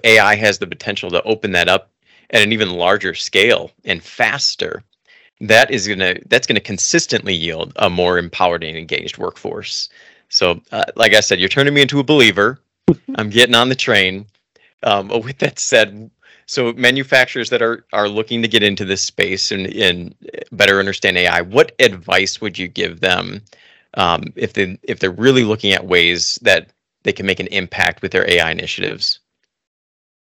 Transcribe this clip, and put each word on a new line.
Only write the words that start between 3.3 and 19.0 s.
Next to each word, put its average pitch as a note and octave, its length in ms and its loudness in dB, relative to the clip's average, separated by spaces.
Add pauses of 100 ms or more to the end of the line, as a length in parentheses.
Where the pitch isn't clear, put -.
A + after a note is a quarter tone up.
and F2+ 160 -4
faster, - 840 -4 (560)
that A2 300 4
is G2+ 180 -4
gonna, F#2 280 -2 (120)
that's B2+ 200 2
gonna G#2+ 120 0
consistently G#2 760 -2
yield E2 420 -6
a G2+ 140 2
more F2+ 280 2
empowered E2+ 460 0
and D#2+ 120 -10
engaged E2 440 -8
workforce. - 680 -10 (420)
So, F2+ 300 0 (120)
uh, G#2+ 140 -2 (100)
like A2 180 4
I G#2+ 60 8
said, G2 200 0
you're F#2 80 0
turning C#3 280 2
me C#3+ 80 6
into C#3 160 0
a C#3 40 2
believer. A#2+ 560 4 (280)
<laughs> - 300 0
I'm G#2+ 120 -2
getting A#2+ 240 4
on A#2+ 160 4
the B2+ 60 0
train. G2+ 500 0 (560)
Um, G2+ 280 0
but A2 140 -2
with C3+ 160 -12
that D#3 200 -4
said, A2 500 0 (380)
so A#2+ 260 -2
manufacturers B2+ 800 0
that A#2+ 100 0
are, A2+ 320 -2
are G#2 160 0
looking A2 320 -4
to A#2 60 0
get G#2+ 160 0
into G2+ 200 0
this F#2+ 200 -4